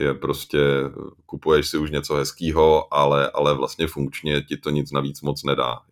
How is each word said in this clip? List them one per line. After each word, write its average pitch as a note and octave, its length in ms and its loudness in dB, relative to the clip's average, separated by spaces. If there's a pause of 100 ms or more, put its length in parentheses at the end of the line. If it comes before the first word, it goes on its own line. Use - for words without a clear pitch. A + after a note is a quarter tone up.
je C#2 100 0
prostě, C#2+ 440 -4 (680)
kupuješ D2+ 420 2
si D#2 100 -4
už D2+ 120 -2
něco D2 240 -4
hezkýho, D#2 800 2
ale, C#2+ 360 2
ale D2 240 2
vlastně C2+ 320 -2
funkčně D2 560 -4
ti C#2+ 140 -8
to D2+ 140 -6
nic C#2+ 220 -2
navíc C#2+ 300 -4
moc C#2+ 220 -4
nedá, B1+ 340 0 (140)